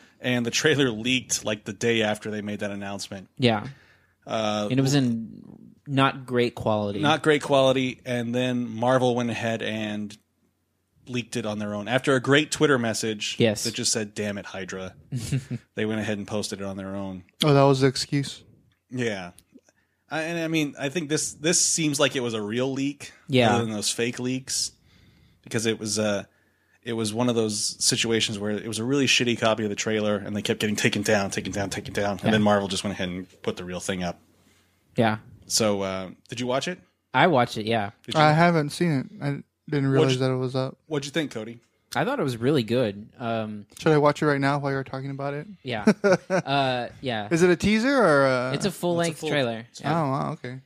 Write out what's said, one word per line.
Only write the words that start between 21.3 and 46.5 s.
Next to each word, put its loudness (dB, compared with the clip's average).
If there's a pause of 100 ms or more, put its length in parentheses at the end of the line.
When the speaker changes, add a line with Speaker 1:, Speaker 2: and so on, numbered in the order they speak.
Speaker 1:
this 0
seems 0
like 4
it -2
was -2
a -4
real -2
leak, -6 (140)
Speaker 2:
Yeah. 6
Speaker 1:
other 2
than -6
those -2
fake -4
leaks, -4 (720)
because -4
it 0
was, -4
uh, 0 (580)
it -6
was -2
one 0
of 2
those 0
situations 2
where -4
it -6
was -6
a -4
really 2
shitty 2
copy 2
of 0
the -6
trailer, 0
and -6
they -4
kept -2
getting 0
taken 0
down, 2
taken -6
down, -4
taken -10
down, -2
and -6
Speaker 2:
Yeah. 2
Speaker 1:
then 4
Marvel 4
just -4
went -4
ahead -4
and -12
put -4
the -10
real -8
thing -4
up. -4 (800)
Speaker 2:
Yeah. 2 (280)
Speaker 1:
So, 0
uh, -4 (180)
did -10
you -4
watch -2
it? -6 (360)
Speaker 2:
I 8
watched 2
it, -6
yeah. 0 (160)
Speaker 1:
Did -6
you? 6
Speaker 3:
I 8
haven't 4
seen 0
it. -2 (160)
I -4
didn't -6 (260)
Speaker 1:
What'd 0
Speaker 3:
realize 4
Speaker 1:
you, 0
Speaker 3:
that 2
it -2
was -4
up. -4
Speaker 1:
what'd -4
you -12
think, -2
Cody? -12 (360)
Speaker 2:
I 2
thought -2
it -2
was -2
really 2
good. -2 (100)
Um, -6 (140)
Speaker 3:
Should 2
I 6
watch 4
it 2
right 2
now 0
while -4
you're -4
talking -10
about -8
it? -10 (180)
Speaker 2:
Yeah. -4
Speaker 3:
<laughs> 8 (380)
Speaker 2:
Uh, 0 (120)